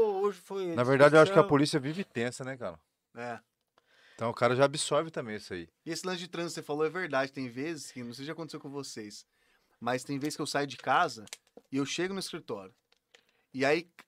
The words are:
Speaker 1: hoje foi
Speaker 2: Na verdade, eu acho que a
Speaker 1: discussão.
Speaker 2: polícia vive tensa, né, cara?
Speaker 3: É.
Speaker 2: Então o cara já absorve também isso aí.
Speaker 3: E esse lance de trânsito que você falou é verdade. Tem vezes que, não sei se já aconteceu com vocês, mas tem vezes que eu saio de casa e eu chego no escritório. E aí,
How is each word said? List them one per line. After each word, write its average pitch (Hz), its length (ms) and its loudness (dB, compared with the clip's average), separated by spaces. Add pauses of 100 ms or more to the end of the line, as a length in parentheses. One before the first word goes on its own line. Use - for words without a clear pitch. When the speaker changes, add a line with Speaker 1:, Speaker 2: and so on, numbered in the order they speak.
(220)
Speaker 1:
hoje 202 180 -2
foi 190 340 -6
Speaker 2:
Na 120 80 2
verdade, 135 340 8
eu 156 40 12
acho 151 100 10
que 196 80 6
a 156 40 10
Speaker 1:
discussão. - 60 4
Speaker 2:
polícia 147 300 4
vive 156 260 -4
tensa, 120 380 -6
né, 131 140 -10
cara? 92 240 -10 (340)
Speaker 3:
É. 120 240 -10 (760)
Speaker 2:
Então 117 160 -4
o 110 40 -4
cara 123 220 4
já 139 80 6
absorve 151 460 0
também 117 260 -8
isso 104 160 -12
aí. 87 160 -8 (160)
Speaker 3:
E 156 60 -10
esse 165 160 -8
lance 185 140 -6
de 180 80 -12
trânsito 170 260 -8
que 165 60 -10
você - 60 -12
falou 151 200 0
é 156 40 0
verdade. 143 420 -2
Tem 135 180 -8
vezes 139 420 -8
que, 127 100 -12
não 120 120 -12
sei 131 80 -14
se 139 60 -10
já 160 40 -8
aconteceu 156 280 -12
com 143 100 -14
vocês, 123 560 -12 (520)
mas 123 240 -2
tem 143 160 -6
vezes 143 180 -6
que 160 60 -4
eu 143 40 -6
saio 143 200 0
de 127 120 -12
casa 139 480 0 (440)
e 135 60 -4
eu 139 80 0
chego 180 300 -4
no 190 60 -6
escritório. 107 520 -10 (800)
E 131 120 0
aí, 160 260 2 (180)